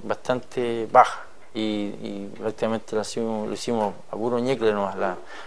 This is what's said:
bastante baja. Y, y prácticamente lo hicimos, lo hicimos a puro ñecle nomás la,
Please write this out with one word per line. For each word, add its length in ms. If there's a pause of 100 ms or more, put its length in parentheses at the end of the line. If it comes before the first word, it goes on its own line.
bastante 880
baja. 300 (320)
Y, 80
y 760
prácticamente 600
lo 40
hicimos, 460
lo 60
hicimos 400 (180)
a 60
puro 220
ñecle 340
nomás 240
la, 180 (320)